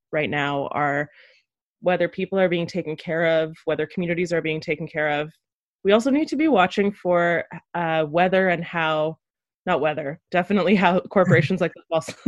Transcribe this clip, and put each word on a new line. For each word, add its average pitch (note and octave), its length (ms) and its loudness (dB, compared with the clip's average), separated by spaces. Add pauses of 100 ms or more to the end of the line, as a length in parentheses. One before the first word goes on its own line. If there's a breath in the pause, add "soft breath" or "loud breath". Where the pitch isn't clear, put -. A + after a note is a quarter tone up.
(120)
right D3+ 180 -2
now C#3+ 380 -4
are D3 420 -2 (720 soft breath)
whether F3 260 0
people F#3+ 320 -4
are F#3 100 2
being E3+ 180 -2
taken D#3+ 280 -8
care D#3+ 460 0
of, D#3+ 140 -6 (100)
whether D#3 220 -2
communities F3 460 -4
are E3 80 0
being D#3+ 180 -4
taken D#3 280 -6
care D3+ 220 -4 (100)
of. D3+ 120 -6 (520)
We G3 100 4
also A#3 160 4
need D4+ 180 0
to - 80 -4
be D#4 120 2
watching G3+ 440 2
for, F3 540 0 (280)
uh, D#3+ 300 -2
whether F3+ 460 2
and E3+ 140 -2
how, D#3+ 540 -2 (480)
not E3+ 160 0
whether, D3+ 380 -4 (120)
definitely F#3 440 2
how F#3 240 4
<laughs> - 120 -10
corporations F3+ 480 4
like E3+ 160 -2
the - 140 -20
fossil, D#3+ 240 -2 (140)